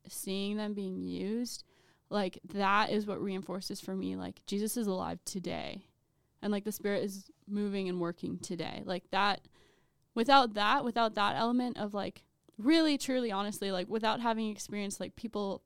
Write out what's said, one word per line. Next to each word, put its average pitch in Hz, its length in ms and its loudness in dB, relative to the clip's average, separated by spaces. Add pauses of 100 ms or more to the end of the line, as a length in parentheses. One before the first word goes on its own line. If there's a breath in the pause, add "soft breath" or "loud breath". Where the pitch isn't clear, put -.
seeing 196 520 -4
them 208 160 -4
being 190 280 -4
used, 190 640 -4 (460 soft breath)
like, 196 280 -2 (140)
that 202 380 4
is 208 160 0
what 202 160 -4
reinforces 190 580 -6
for 190 160 -6
me, 190 180 -2
like, 185 320 -8
Jesus 208 300 -2
is 233 100 0
alive 185 380 -2
today, - 640 -6 (560)
and, 208 100 0
like, 202 120 -2
the 214 60 -4
Spirit 202 320 0
is 196 280 -6 (180)
moving 202 400 0
and 180 120 -2
working 175 380 -4
today. - 460 -6
Like, 180 260 -6
that, 202 300 2 (720 soft breath)
without 247 400 8
that, 214 300 4
without 226 300 2
that 202 220 2
element 240 420 2
of, 208 160 -4
like, - 280 -6 (360)
really, 302 400 6
truly, 254 340 0
honestly, 202 400 -2
like, 185 160 -2
without 220 320 0
having 220 300 0
experienced, 202 500 -6
like, 185 160 -8
people 208 500 -4